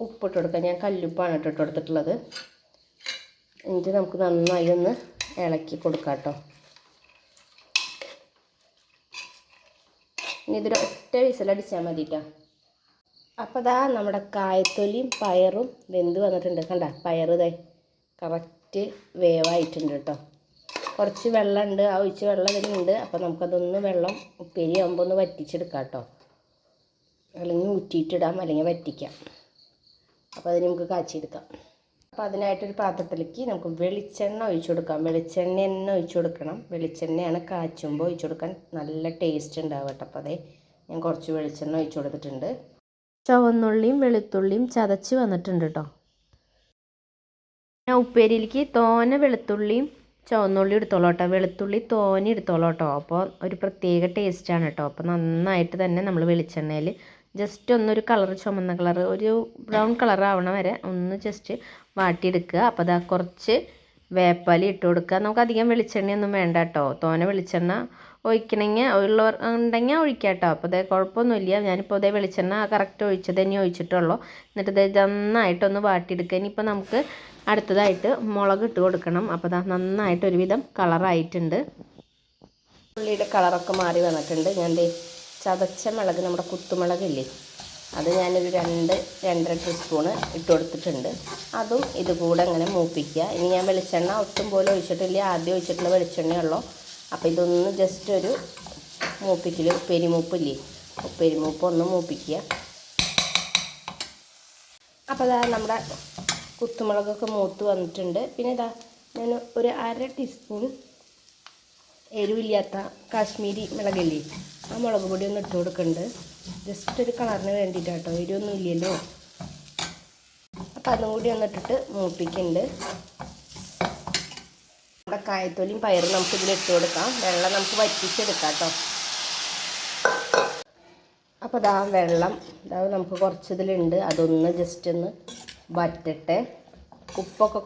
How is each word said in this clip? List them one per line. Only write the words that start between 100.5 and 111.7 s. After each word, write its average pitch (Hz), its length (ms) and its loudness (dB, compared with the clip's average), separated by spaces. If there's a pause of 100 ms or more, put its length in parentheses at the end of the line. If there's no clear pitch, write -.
ഉപ്പേരി 160 340 2
മൂപ്പ് 156 260 -2
ഒന്ന് 170 220 2
മൂപ്പിക്കുക. 170 500 -4 (2750)
അപ്പോൾ 262 200 0
ദാ 240 80 4 (140)
നമ്മുടെ 220 240 -2 (840)
കുത്തുമുളകൊക്കെ 214 720 -2
മൂത്ത് 196 360 -2
വന്നിട്ടുണ്ട്. 180 500 -2 (160)
പിന്നെ 247 200 -2
ഇതാ 233 120 -2 (480)
ഞാൻ 233 140 -2 (280)
ഒരു 240 120 2 (160)
അര 240 200 -6 (100)
ടീസ്പൂൺ 220 460 -8 (1600)